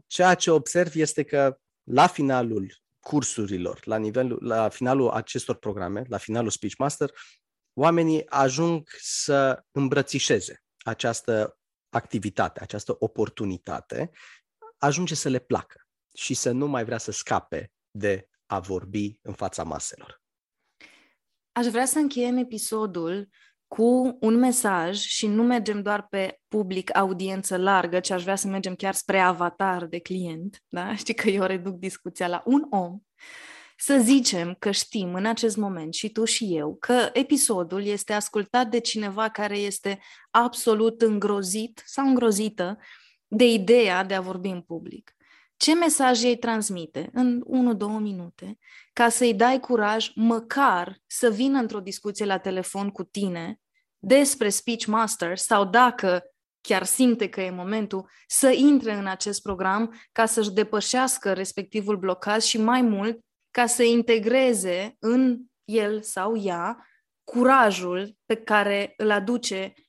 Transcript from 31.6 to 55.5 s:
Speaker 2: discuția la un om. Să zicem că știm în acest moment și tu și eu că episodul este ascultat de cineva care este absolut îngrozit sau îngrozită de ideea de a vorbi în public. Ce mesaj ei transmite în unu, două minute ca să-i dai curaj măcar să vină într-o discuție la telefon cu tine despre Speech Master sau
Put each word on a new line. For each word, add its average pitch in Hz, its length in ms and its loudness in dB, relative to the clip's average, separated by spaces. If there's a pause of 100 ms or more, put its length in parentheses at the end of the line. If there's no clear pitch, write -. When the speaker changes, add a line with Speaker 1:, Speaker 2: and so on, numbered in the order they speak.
Speaker 2:
discuția 180 540 -8
la 175 160 -4
un 285 260 2
om. 190 280 -2 (800)
Să 277 260 2
zicem 214 560 2
că 208 120 0
știm 190 440 -4
în 190 120 -2
acest 226 300 0
moment 175 380 -6
și 214 160 -6
tu 214 140 -2
și 208 320 -2
eu 151 240 -4
că 247 320 2
episodul 202 720 0
este 202 280 -4
ascultat 208 540 0
de 226 120 0
cineva 214 500 -2
care 208 280 -4
este 202 420 -4 (320)
absolut 226 720 2
îngrozit 208 840 0
sau 269 200 -2
îngrozită 214 720 2 (480)
de 220 180 4
ideea 208 600 4
de 190 100 -4
a 190 60 -2
vorbi 185 280 -8
în 180 120 -6
public. - 540 -14 (420)
Ce - 180 4
mesaj 285 480 2
ei 240 160 2
transmite 208 760 -6
în 247 320 0
unu, 247 300 2
două 208 240 -4
minute 190 600 -8 (340)
ca 233 160 4
să-i 233 260 4
dai 247 260 4
curaj 220 540 0
măcar 226 920 0
să - 240 2
vină 262 280 2
într-o 214 220 -4
discuție 202 440 -8
la 196 140 0
telefon 190 520 -4
cu 196 140 -12
tine 175 560 -6 (380)
despre 262 500 4
Speech 226 360 -4
Master 208 520 0
sau 202 280 2